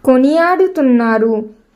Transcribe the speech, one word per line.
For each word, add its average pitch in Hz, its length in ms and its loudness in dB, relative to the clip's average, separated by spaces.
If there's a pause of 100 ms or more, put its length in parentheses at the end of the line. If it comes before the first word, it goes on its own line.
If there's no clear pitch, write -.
కొనియాడుతున్నారు. 262 1600 0 (120)